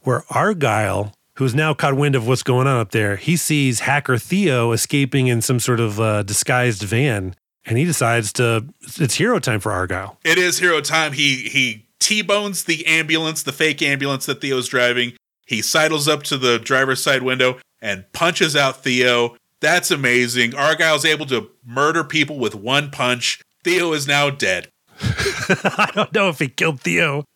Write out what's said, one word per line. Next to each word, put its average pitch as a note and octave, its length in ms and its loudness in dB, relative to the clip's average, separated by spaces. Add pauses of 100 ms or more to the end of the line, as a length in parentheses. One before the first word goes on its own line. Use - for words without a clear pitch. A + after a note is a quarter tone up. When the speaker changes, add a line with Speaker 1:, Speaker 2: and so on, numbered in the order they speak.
Speaker 1:
where B2 260 0
Argyle, G#2+ 800 0 (220)
who's C3 200 0
now D#3 200 0
caught C#3 220 0
wind C#3+ 200 2
of A2+ 100 -2
what's B2+ 160 0
going B2+ 240 2
on B2+ 140 2
up G#2 120 -4
there, G#2 240 0
he D#3+ 200 0
sees C#3 440 0
hacker C3+ 380 0
Theo C3 540 2
escaping C3 560 0
in A#2 140 2
some B2+ 180 0
sort A#2 200 0
of, G#2+ 200 -2
uh, G#2+ 220 0
disguised A2+ 600 0
van. G#2 520 -2 (320)
And A2+ 120 0
he D#3 60 2
decides A#2 500 0
to, A#2 320 0 (320)
it's - 180 0
hero A3+ 220 2
time A2 220 -2
for G#2 120 -4
Argyle. F#2 520 -4
Speaker 2:
It E3 140 4
is F3+ 200 2
hero E3+ 220 2
time. D3+ 320 0
He, C3 360 0
he A#2 360 -2 (160)
T-bones G3 640 0
the D#3+ 220 -2
ambulance, D#3+ 560 0
the C3 100 -6
fake D#3 300 0
ambulance C#3 440 -2
that C#3+ 140 -4
Theo's C3 280 -2
driving. B2 440 2 (340)
He A2 140 -2
sidles D#3 480 2
up D3+ 160 0
to C#3+ 140 -4
the B2 200 4
driver's C3 440 0
side C3+ 200 2
window B2+ 360 0 (240)
and G2+ 300 -8
punches E3 440 0
out C3+ 260 0
Theo. B2 540 2 (240)
That's E3 300 2
amazing. B2 640 2
Argyle's D#3 500 2
able D3+ 220 0
to A#2 240 -4 (160)
murder D3 380 0
people D3+ 340 -2
with A2+ 160 -2
one C3+ 360 -2
punch. B2 500 -2 (240)
Theo F3 280 0
is C#3+ 160 -2
now C#3+ 220 2
dead. F#2+ 380 -2 (140)
Speaker 1:
<laughs> - 180 -20
I - 920 -2
don't G#3 200 -2
know G3+ 140 2
if D#3 100 -4
he C#3 100 -2
killed D#3+ 320 -4
Theo E3 440 0 (100)